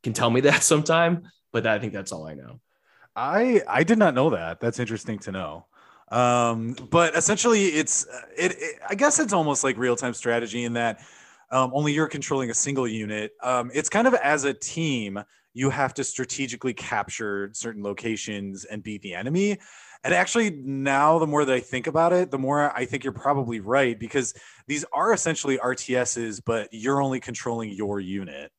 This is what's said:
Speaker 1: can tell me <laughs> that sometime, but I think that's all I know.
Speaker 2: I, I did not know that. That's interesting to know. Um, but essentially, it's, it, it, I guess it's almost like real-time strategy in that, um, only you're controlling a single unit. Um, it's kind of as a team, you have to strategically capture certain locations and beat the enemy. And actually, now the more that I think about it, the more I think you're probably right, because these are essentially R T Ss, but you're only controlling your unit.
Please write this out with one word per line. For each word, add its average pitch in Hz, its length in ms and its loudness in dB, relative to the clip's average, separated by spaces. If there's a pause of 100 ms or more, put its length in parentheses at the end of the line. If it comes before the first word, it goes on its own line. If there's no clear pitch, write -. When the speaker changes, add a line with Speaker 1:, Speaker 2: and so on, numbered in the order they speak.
Speaker 1:
can 117 80 -2
tell 117 180 2
me 123 120 4
<laughs> 143 80 6
that 143 140 4
sometime, 165 640 4 (240)
but 113 120 0
I 107 140 2
think 107 140 -6
that's 98 180 -10
all 80 160 -10
I 78 60 -12
know. 67 260 -18 (580)
Speaker 2:
I, 202 480 2
I 127 180 2
did 220 140 4
not 185 160 6
know 135 180 4
that. 85 280 -4
That's 117 180 -2
interesting 110 420 -6
to 98 120 -10
know. 82 360 -8 (440)
Um, 120 640 2 (140)
but 165 260 4
essentially, 202 520 4
it's, 156 380 0 (320)
it, 180 220 0
it, 156 160 -8 (140)
I 202 60 -2
guess 294 240 4
it's 240 120 0
almost 151 320 2
like 131 140 0
real-time 123 360 0
strategy 117 520 -2
in 117 80 -4
that, 117 280 -2 (480)
um, 127 240 2
only 147 200 2
you're 151 160 2
controlling 135 400 -4
a 117 40 -4
single 135 320 0
unit. 107 460 -4 (100)
Um, 123 320 -2
it's 151 140 -2
kind 220 180 2
of 247 100 6
as 143 280 2
a 135 100 0
team, 113 680 -4 (300)
you 131 160 0
have 131 240 0
to 139 100 -4
strategically 127 720 -4
capture 101 800 -6
certain 110 280 -10
locations 101 840 -6
and 104 180 -12
beat 104 180 -10
the 95 120 -12
enemy. 180 460 -2 (440)
And 143 100 0
actually, 196 360 2
now 139 680 2
the 160 80 4
more 147 200 2
that 131 80 2
I 127 80 2
think 127 260 -6
about 165 240 4
it, 180 200 2
the 139 60 -2
more 143 400 2
I 123 60 -2
think 123 220 -6
you're 131 80 -4
probably 120 480 0
right, 120 360 2
because 117 360 -2 (340)
these 147 240 -4
are 196 220 2
essentially 147 440 0
R 123 160 -2
T 123 220 -4
Ss, 117 460 -2
but 113 320 -2
you're 131 280 0
only 131 200 -2
controlling 117 500 -6
your 101 300 -4
unit. 92 580 -8